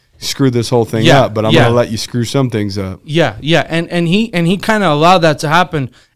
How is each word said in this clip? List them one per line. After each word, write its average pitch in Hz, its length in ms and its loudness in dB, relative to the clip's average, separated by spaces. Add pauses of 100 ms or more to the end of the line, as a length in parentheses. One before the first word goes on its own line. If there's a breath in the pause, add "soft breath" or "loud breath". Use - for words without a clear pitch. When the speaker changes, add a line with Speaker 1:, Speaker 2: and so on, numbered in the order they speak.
(180 soft breath)
Speaker 1:
screw - 320 -2
this 117 180 -2
whole 117 160 0
thing 117 220 -2
Speaker 2:
Yeah, 143 160 6
Speaker 1:
up, 110 120 -2
but 110 120 0
I'm - 80 0
Speaker 2:
yeah. - 80 4
Speaker 1:
gonna 117 120 2
let 117 160 0
you 113 60 -4
screw 120 280 -4
some 131 260 -2
things 104 260 -4
up." 95 280 -8
Speaker 2:
Yeah, 147 360 -2
yeah. 147 260 0
And, 170 220 -4
and 170 180 -2
he, 208 280 0
and 175 120 0
he 180 120 0
kinda 208 320 0
allowed 165 300 4
that 160 180 2
to 156 100 -6
happen. 156 420 -2 (260 soft breath)